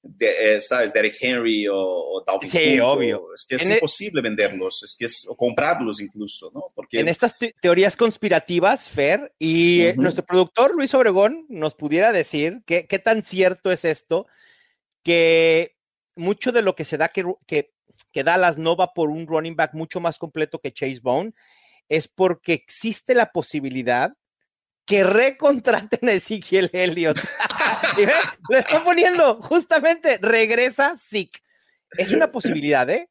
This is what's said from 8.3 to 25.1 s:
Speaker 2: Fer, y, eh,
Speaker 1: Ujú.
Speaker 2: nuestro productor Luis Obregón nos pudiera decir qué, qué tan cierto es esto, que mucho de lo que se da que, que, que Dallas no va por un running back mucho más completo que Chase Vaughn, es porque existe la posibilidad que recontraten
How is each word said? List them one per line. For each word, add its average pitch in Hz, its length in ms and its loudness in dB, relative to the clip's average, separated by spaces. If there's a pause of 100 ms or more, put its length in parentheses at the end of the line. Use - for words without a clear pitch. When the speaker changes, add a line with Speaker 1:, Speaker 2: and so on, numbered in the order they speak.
Speaker 2:
Fer, 165 520 -2
y, 170 420 2
eh, 170 120 4
Speaker 1:
Ujú. - 80 -2
Speaker 2:
nuestro 180 220 -2
productor 202 520 2
Luis 277 180 -2
Obregón 233 540 2
nos 156 260 -6
pudiera 165 380 0
decir 165 520 -4
qué, 170 220 -2
qué 196 140 -4
tan 226 240 0
cierto 185 480 0
es 175 120 -4
esto, 165 440 -2 (720)
que 165 760 2 (400)
mucho 202 360 -4
de 233 100 2
lo 190 120 0
que 160 100 -8
se 156 120 -6
da 156 120 0
que, 190 160 -4 (220)
que, 147 260 -4 (400)
que 135 120 -6
Dallas 170 340 2
no 165 180 0
va 175 180 -2
por 156 160 0
un 160 160 -8
running 160 300 -4
back 156 180 -2
mucho 160 260 -8
más 170 180 -4
completo 156 420 -8
que 131 120 -10
Chase 135 300 -8
Vaughn, 147 320 -2 (540)
es 156 200 -2
porque 180 440 -2
existe - 600 -4
la 240 180 2
posibilidad 131 800 -2 (720)
que 196 200 2
recontraten 240 1040 2